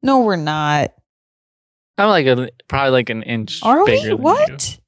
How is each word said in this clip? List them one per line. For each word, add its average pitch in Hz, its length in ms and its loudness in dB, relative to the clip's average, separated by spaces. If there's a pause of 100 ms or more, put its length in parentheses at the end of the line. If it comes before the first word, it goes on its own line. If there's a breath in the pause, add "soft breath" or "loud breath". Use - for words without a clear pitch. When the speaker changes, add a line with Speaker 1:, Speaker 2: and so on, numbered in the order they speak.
Speaker 1:
No, 269 180 2
we're 208 160 2
not. 151 560 -2 (1040)
Speaker 2:
I'm, 202 120 2
like, 170 180 2
a, 127 240 0 (180)
probably, 139 240 0
like, 127 180 0
an 113 140 -6
inch 113 380 -8
Speaker 1:
Are 277 220 2
we? - 20 -
Speaker 2:
bigger - 300 0
than - 20 -6
you. 247 40 -6
Speaker 1:
What? 466 640 -2